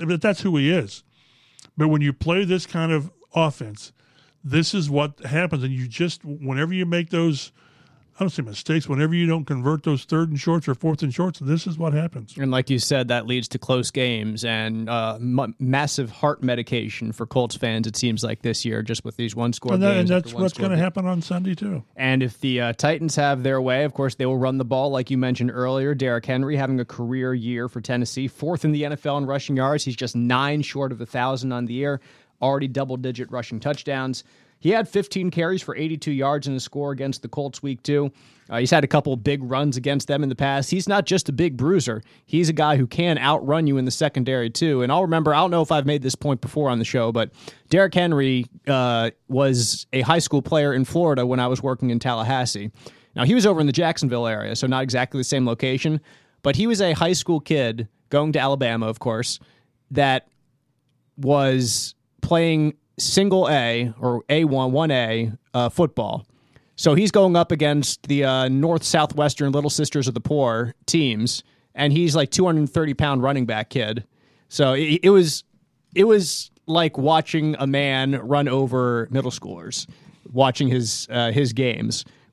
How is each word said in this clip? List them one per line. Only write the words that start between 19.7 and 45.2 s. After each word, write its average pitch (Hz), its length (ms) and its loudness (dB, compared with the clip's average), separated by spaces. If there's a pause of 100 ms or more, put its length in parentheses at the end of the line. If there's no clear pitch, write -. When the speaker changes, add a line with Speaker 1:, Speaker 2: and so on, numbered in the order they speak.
Speaker 1:
And 185 80 2
that, 196 120 2
Speaker 2:
games 180 180 2
Speaker 1:
and - 0 -
Speaker 2:
after - 20 4
Speaker 1:
that's 180 200 -2
Speaker 2:
one-score 190 100 -2
Speaker 1:
what's 180 140 -2
gonna 190 180 -2
Speaker 2:
game. 165 80 2
Speaker 1:
happen 185 240 -4
on 175 160 -2
Sunday, 180 320 -2
too. 180 280 -6 (120)
Speaker 2:
And 131 260 2
if 120 200 -4
the, 127 200 0
uh, 117 120 0
Titans 156 420 0
have 143 260 2
their 135 200 0
way, 131 240 2
of 139 80 -4
course, 135 220 -2
they 127 120 -2
will 131 100 0
run 131 220 0
the 127 60 -2
ball, 131 260 0
like 127 180 -2
you 135 80 0
mentioned 127 340 0
earlier. 135 440 -2
Derrick 120 300 -2
Henry 135 320 -2
having 131 220 0
a 120 60 -4
career 127 480 -4
year 120 360 -4
for 117 120 -10
Tennessee, 123 460 -4
fourth 156 380 -6
in 156 60 4
the 147 140 0
N 147 60 -4
F 147 140 -10
L 143 120 0
in 143 80 -2
rushing 139 300 -4
yards. 139 300 0
He's 123 100 -4
just 120 200 -8
nine 127 460 0
short 139 300 -4
of 117 100 -10
a 117 60 -10
thousand 127 460 -2
on 123 120 -4
the 117 80 -6
year, 139 280 -4 (380)
already 139 280 0
double-digit 127 640 -6
rushing 120 280 -8
touchdowns. 135 640 -4 (360)
He 156 100 0
had 208 180 2
fifteen 185 440 -2
carries 170 320 -2
for - 120 -10
eighty-two 156 360 -4
yards 139 340 0
and 139 100 -4
a 131 40 -4
score 143 320 -6
against 135 320 -6
the 123 40 -12
Colts 139 360 -8
week 135 180 -6
two. 143 300 0 (360)
Uh, 117 120 -4
he's 131 100 2
had 156 140 6
a 135 40 0
couple 143 280 2
big 139 260 -2
runs 131 340 0
against 135 320 -2
them 147 140 0
in 139 80 -2
the 123 60 -4
past. 139 340 -2
He's 180 180 -2
not 202 200 2
just 180 220 0
a - 20 -4
big 139 260 0
bruiser. 123 460 0 (240)
He's 165 200 2
a 160 60 2
guy 151 240 2
who 131 80 4
can 170 320 0
outrun 147 480 2
you 139 140 2
in 127 60 0
the 127 60 -2
secondary, 131 600 0
too. 143 320 2
And 127 80 0
I'll 170 100 4
remember, 160 320 2